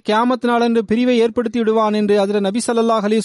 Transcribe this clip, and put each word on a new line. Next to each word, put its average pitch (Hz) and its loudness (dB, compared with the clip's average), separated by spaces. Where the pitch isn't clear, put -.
கியாமத் 240 0
நாளன்று 233 0
பிரிவை 247 0
ஏற்படுத்தி 226 -2
விடுவான்" 220 0
என்று 208 2
ஹஜ்ரத் 202 -2
நபி 196 -2
ஸல்லல்லாஹு 226 0
அலைஹி 220 0